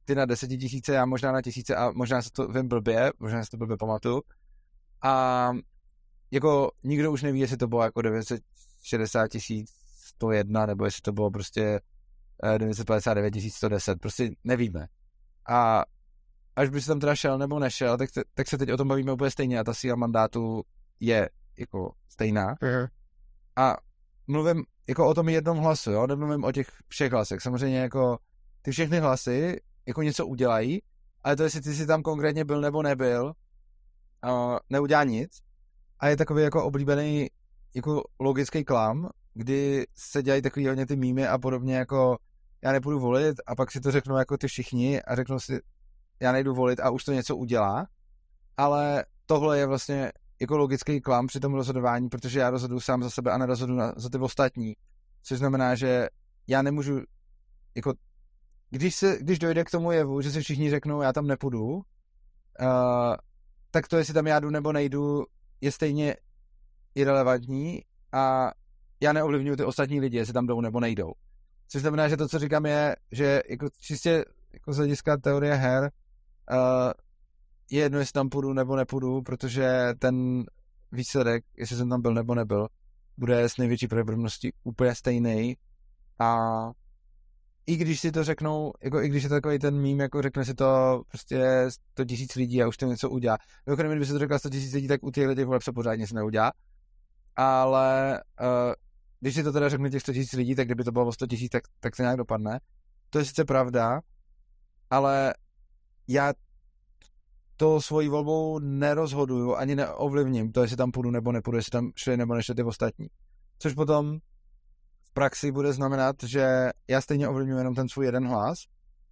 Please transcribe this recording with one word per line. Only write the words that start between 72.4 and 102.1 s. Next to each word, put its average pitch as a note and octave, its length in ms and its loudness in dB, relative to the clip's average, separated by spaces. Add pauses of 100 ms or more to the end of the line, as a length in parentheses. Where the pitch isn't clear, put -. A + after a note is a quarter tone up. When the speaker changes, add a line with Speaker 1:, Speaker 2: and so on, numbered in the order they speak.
Speaker 1:
je, D3 300 0 (160)
že C#3 380 2
jako C#3 200 -6 (100)
čistě E3 460 0 (280)
jako - 200 -10
z C3+ 40 -2
hlediska D3 400 0
teorie C#3+ 360 2
her, C3+ 380 2 (600)
eh, B2+ 420 2 (800)
je C#3+ 100 2
jedno, C#3+ 180 2
jestli C3+ 140 -2
tam C3+ 160 0
půjdu C3+ 240 -2
nebo C3 220 0
nepůjdu, C3 460 -2
protože B2+ 800 0
ten B2+ 440 0 (480)
výsledek, A#2 540 0 (120)
jestli A#2 180 -8
jsem A#2+ 140 -2
tam B2 120 0
byl A#2+ 120 2
nebo A#2 220 0
nebyl, G#2+ 320 0 (500)
bude A#2+ 320 4
s - 80 -6
největší A#2+ 300 0
pravděpodobností A2 640 -2 (100)
úplně B2 320 0
stejný. A#2+ 640 0 (600)
A A2+ 520 0 (920)
i E3 100 0
když D#3+ 240 0
si E3 120 -2
to D#3 120 0
řeknou, D3+ 580 -4
jako C3+ 200 0
i C#3+ 80 0
když C#3+ 140 0
je C#3+ 60 -4
to C#3+ 60 2
takový D3 240 0
ten C#3+ 220 0
mím, C#3 180 2
jako C#3 220 -2
řekne C3+ 240 -2
si C3 80 -6
to C3 540 4
prostě C3 600 0
sto - 360 -6
tisíc B2 300 -6
lidí B2 280 2
a A#2 40 4
už A#2 100 -2
to - 80 -4
něco B2 240 -2
udělá. A#2+ 280 0 (280)
Mimochodem, D3 260 0
kdyby D3+ 140 0
si C3+ 60 -4
to D3 80 -2
řekla C#3+ 200 0
sto D3 100 -6
tisíc C3+ 240 -6
lidí, C#3 140 -2
tak C#3 160 0
u C#3+ 80 -6
těch C#3 160 2
lidí C3+ 160 0
voleb B2+ 200 0
se C3 80 -4
pořád A#2 240 -2
nic A2 160 -4
neudělá. A2 400 0 (840)
Ale, C3 840 4 (220)
eh, B2 340 2 (440)
když C3 160 -2
si D#3 80 0
to D3 80 0
teda C#3+ 180 2
řekne C#3 200 0
těch C3+ 120 -4
sto C#3 120 -4
tisíc B2+ 200 -4
lidí, B2+ 220 0
tak B2+ 120 2
kdyby A#2+ 160 -2
to A#2+ 80 -2
bylo A#2+ 160 2
o A#2 40 0
sto B2+ 160 -6
tisíc, A#2+ 240 -4
tak, A#2+ 120 0 (160)
tak - 160 -6
se B2+ 80 -2
nějak B2 140 2